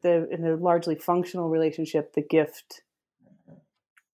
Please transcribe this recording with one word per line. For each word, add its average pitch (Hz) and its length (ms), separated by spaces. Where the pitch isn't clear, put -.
the, 170 280
in 165 160
a 160 100
largely 170 380
functional 175 540
relationship, 160 680
the 151 80
gift, - 600